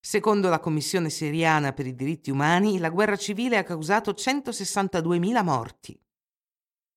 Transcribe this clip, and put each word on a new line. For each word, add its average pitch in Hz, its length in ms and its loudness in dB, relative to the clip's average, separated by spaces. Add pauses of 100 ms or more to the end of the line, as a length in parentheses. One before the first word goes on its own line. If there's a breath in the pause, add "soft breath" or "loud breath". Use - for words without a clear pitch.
Secondo 202 440 2
la 156 100 4
Commissione 156 500 -2
siriana 156 640 0
per 131 160 -6
i 127 80 -8
diritti 143 340 -6
umani, 175 480 2
la 165 120 -2
guerra 202 260 2
civile 220 400 -2
ha 196 80 2
causato 185 500 -2
centosessantaduemila 196 1300 0
morti. 131 540 -4 (1000)